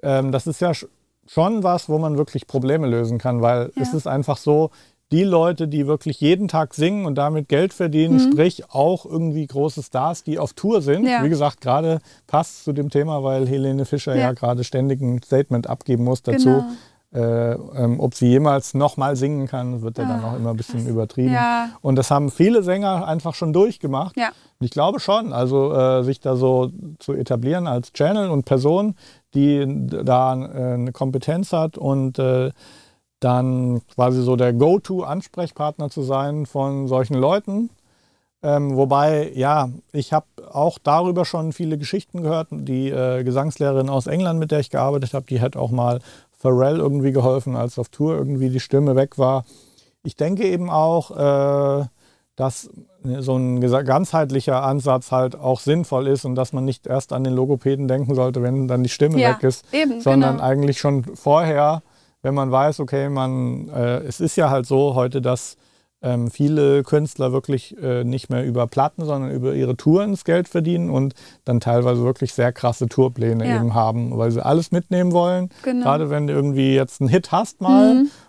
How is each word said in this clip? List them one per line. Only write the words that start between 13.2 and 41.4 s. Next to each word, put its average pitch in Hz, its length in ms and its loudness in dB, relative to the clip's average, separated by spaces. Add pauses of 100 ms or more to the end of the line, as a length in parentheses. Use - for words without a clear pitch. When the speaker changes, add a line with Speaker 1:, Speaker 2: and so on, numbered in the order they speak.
Speaker 1:
weil 135 240 0
Helene 135 400 0
Fischer 139 280 -2
ja 127 80 4
Speaker 2:
Ja. 127 100 2
Speaker 1:
gerade 123 320 -2
ständig 135 360 -2
ein 123 220 -2
Statement 131 460 0
abgeben 123 360 -2
muss 127 180 -2
dazu. 127 260 2
Speaker 2:
Genau. 135 160 6 (460)
Speaker 1:
Äh, 117 420 0 (300)
ähm, 117 180 2
ob 127 140 -2
sie 123 120 2
jemals 139 480 4
noch 143 240 0
mal 139 180 -2
singen 139 300 -2
kann, 123 340 -6
wird 113 160 -8
ja 120 80 -4
dann 120 180 -4
Speaker 2:
Ah, 113 100 -6
Speaker 1:
auch 127 40 -8
immer 117 140 -4
ein 113 80 -4
bisschen 117 220 -6
Speaker 2:
krass. 120 100 -4
Speaker 1:
übertrieben. 117 420 0
Speaker 2:
Ja. 240 380 0 (100)
Speaker 1:
Und 139 160 0
das 131 140 2
haben 143 200 2
viele 208 320 4
Sänger 185 460 -2
einfach 160 260 -4
schon 160 200 -4
durchgemacht. 175 640 0
Speaker 2:
Ja. 233 100 -2 (320)
Speaker 1:
Und 123 60 -2
ich 117 60 -6
glaube 165 280 0
schon, 214 320 -2
also, 135 400 0
äh, 127 320 2
sich 135 160 -4
da 131 160 -2
so 127 340 2 (280)
zu - 160 -6
etablieren 135 520 -2
als 123 280 -4
Channel 196 340 0
und 147 160 -2
Person, 165 500 2 (380)
die 143 320 2 (240)
da, 131 460 0
äh, 127 400 -6
eine 123 180 -4
Kompetenz 147 600 -4
hat 160 240 -2
und, 135 400 -2
äh, 131 320 0 (720)
dann 127 600 0 (140)
quasi 127 280 2
so 127 140 2
der 123 160 2
Go-To-Ansprechpartner 156 1400 -2
zu 147 120 -6
sein 139 440 -2
von 139 400 -4
solchen 131 280 0
Leuten. 196 560 0 (720)
Ähm, 143 340 0
wobei, 147 580 2
ja, 139 340 0 (240)
ich 147 200 -4
hab 156 140 0 (260)
auch 151 280 -2
darüber 175 440 2
schon 160 280 -4